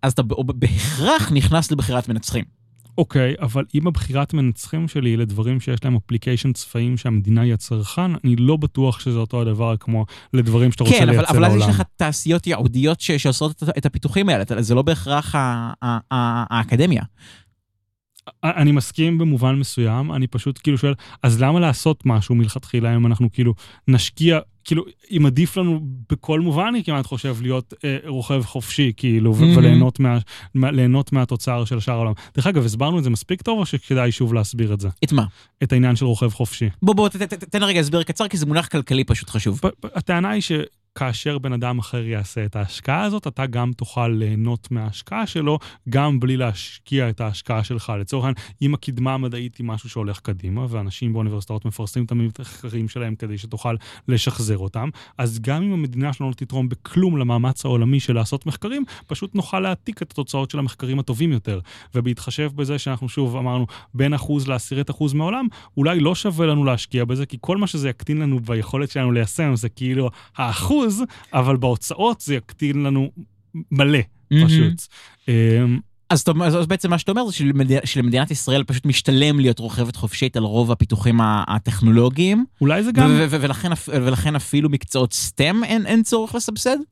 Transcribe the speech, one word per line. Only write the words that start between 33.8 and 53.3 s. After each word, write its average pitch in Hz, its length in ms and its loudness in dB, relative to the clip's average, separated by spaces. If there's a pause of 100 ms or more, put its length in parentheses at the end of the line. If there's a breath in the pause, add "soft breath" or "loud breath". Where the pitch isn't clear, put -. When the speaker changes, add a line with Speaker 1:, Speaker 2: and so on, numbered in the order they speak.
Speaker 2:
שוב 117 220 -2
להסביר 110 400 -2
את 101 60 -2
זה? 98 100 -4 (140)
Speaker 1:
את 156 80 0
מה? 127 140 2 (380 loud breath)
Speaker 2:
את 131 100 0
העניין 123 220 4
של 135 100 -2
רוכב 120 280 0
חופשי. 117 360 -4 (120)
Speaker 1:
בוא, 196 140 4
בוא, 208 140 2
ת-, - 60 -14
ת-, 190 180 -6
ת-, 180 100 -12
תן 208 200 -2
רגע 196 160 2
הסבר 160 240 0
קצר, 202 240 -4
כי 190 100 -4
זה 156 80 0
מונח 151 220 0
כלכלי 131 360 0
פשוט - 260 -2
חשוב. 104 340 -2
Speaker 2:
ב-, 185 40 2
ב-, - 280 -6
הטענה 180 340 -2
היא 208 120 -2
שכאשר 147 960 -4
בן 131 160 -4
אדם 123 260 -4
אחר 117 260 -6
יעשה 107 400 -6
את 104 100 -6
ההשקעה 120 480 -4
הזאת, 208 240 -4
אתה 135 180 -6
גם 120 320 -2
תוכל 120 300 -4
ליהנות 110 640 -2
מההשקעה 113 560 -6
שלו, 151 320 -2 (300 loud breath)
גם 139 300 2
בלי 127 180 0
להשקיע 123 720 -4
את 107 120 -6
ההשקעה 110 420 -4
שלך. 117 360 -6
לצורך 127 260 -4
העניין, 135 100 -2 (260 loud breath)
אם 143 120 0
הקדמה 131 400 -4
המדעית 123 440 -6
היא 120 80 -8
משהו 113 240 -8
שהולך 104 300 -6
קדימה, 95 500 -6
ואנשים 113 440 -6
באוניברסיטאות 107 520 -4
מפרסמים 113 400 -6
את 110 60 -8
המחקרים 117 800 -6
שלהם 113 260 -8
כדי 104 220 -10